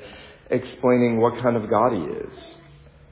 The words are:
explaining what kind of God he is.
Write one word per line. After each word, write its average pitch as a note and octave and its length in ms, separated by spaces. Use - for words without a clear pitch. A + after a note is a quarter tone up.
explaining B2 680
what A#2 220
kind A#2+ 140
of G#2+ 120
God A2+ 240
he F2+ 120
is. - 400